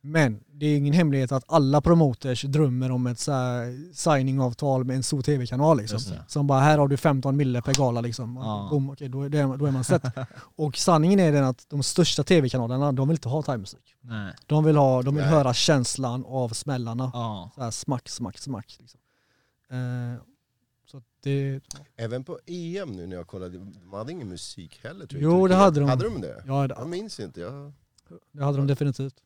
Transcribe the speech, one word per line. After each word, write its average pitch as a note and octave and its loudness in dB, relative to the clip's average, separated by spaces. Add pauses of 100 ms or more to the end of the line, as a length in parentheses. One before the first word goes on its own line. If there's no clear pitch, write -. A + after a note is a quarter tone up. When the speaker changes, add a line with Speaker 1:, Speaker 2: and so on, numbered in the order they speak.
Speaker 1:
Men C#3 2
det D3 -8
är D3 4
ingen C#3+ 2
hemlighet C#3 2
att C3+ -2
alla D3 4
promoters C#3 2
drömmer C3 0
om B2 0
ett A#2+ -4
så - -4
här B2+ -4
signing-avtal C3+ 2
med B2+ -2
en C3 -2
stor C#3 -2
T D3 2
V-kanal C3 2
liksom. G#2 -6
Speaker 2:
Just C3 -6
det. D#2+ -10
Speaker 1:
Som C#3+ -2
bara, C3+ 4
här D3+ 6
har C#3+ 4
du C#3 0
femton C#3 2
mille B2+ 0
per C#3 0
gala B2 2
liksom. A#2+ -8
Speaker 2:
Ja. G#2+ -6
Speaker 1:
Boom, C#3 0
okej, C3+ -12
då C3 -6
är C#3+ -6
det, D3 0 (160)
då D3 0
är C#3+ 0
man C3 -2
sett. F3 2 (260)
Speaker 2:
<laughs> - -20
Speaker 1:
Och D3+ -4
sanningen F3 6
är E3 6
den C#3+ 4
att C3 -2
de C#3+ -4
största - 2
T E3+ 6
V-kanalerna, B2+ 0
de C3 0
vill E3 2
inte A#2 -6
ha D3+ -2
thaimusik. - -8
Speaker 2:
Nej. G#2+ -10 (120)
Speaker 1:
De D3+ 2
vill D#3 4
ha, C3 4
de C#3 0
vill D3 -2
Speaker 2:
Nej. D3 4
Speaker 1:
höra C3 4
känslan C3 0
av B2+ -4
smällarna. B2 -6
Speaker 2:
Ja. A2 -8
Speaker 1:
Så C3+ -14
här A#2 -6
smack, - -6
smack, - -10
smack - -12
liksom. - -20 (720)
Eh, B2 -8 (720)
så C#3 -20
att B2 -20 (200)
det C#3 -2 (380)
Speaker 3:
Även A#2 -6
på E3 -12
E F3 -8
M D3 -10
nu F2+ -10
när F#2 -10
jag E2+ -12
kollade, F#2 -12
de F#2+ -20
hade A2+ -10
ingen C#3+ -12
musik - -16
heller, C3+ -14
tror C#3 -8
jag, D#3 4
Speaker 1:
Jo, F3+ 6
Speaker 3:
i F#3 6
Turkiet. F#3+ 4 (100)
Speaker 1:
det G3 8
hade D#3+ 6
de. C#3+ 4
Speaker 3:
Hade C3 2
de G#3 -4
det? C2 -12
Speaker 1:
Ja, C#3 -2
det - -6
Speaker 3:
Jag C3 -10
minns G3 -10
inte. F2+ -12
Jag C#3+ -12 (580)
Speaker 1:
det C#3+ -8
hade C#3 0
de C#3 0
definitivt. C#3 -2 (120)